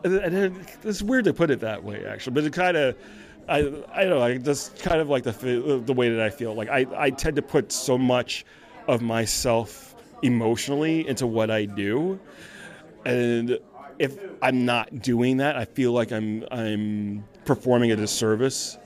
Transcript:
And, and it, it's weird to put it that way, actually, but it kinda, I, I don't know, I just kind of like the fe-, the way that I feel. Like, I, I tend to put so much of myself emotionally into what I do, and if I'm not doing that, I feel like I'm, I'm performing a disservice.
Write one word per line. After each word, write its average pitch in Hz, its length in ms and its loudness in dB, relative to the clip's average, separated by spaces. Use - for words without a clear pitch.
And, 180 120 2
and 185 200 0
it, 190 160 0
it's 208 160 -4
weird 240 240 2
to 175 80 4
put 165 180 2
it 123 100 2
that 107 220 -6
way, 101 220 -8
actually, 107 300 -6
but 151 100 2
it 151 80 0
kinda, 165 420 2
I, 151 100 2
I 196 120 2
don't 185 60 2
know, 139 120 4
I 123 140 2
just 131 460 -2
kind 170 180 2
of 151 80 0
like 135 140 2
the 120 100 -2
fe-, 127 480 0
the 120 140 -2
way 123 160 4
that 113 100 0
I 110 80 2
feel. 110 260 -6
Like, 110 140 -6
I, 131 180 2
I 143 140 2
tend 147 260 -4
to 139 60 0
put - 300 0
so - 240 0
much 127 480 0
of 123 120 2
myself 113 960 -2
emotionally 139 840 2
into 127 180 -2
what 110 240 0
I 110 140 0
do, 107 560 -2
and 120 520 0
if 135 200 -2
I'm 127 240 2
not 120 340 -2
doing 123 380 2
that, 139 180 0
I 120 80 -2
feel 123 280 0
like 117 200 0
I'm, 110 380 -4
I'm 107 720 -4
performing 120 440 2
a 110 60 4
disservice. 110 880 0